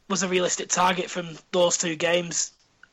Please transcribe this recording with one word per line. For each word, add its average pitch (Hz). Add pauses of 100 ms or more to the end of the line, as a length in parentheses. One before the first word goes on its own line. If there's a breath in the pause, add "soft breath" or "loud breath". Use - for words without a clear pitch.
(100)
was 190
a 190
realistic 180
target 180
from 165 (120)
those 175
two 165
games. 170 (400)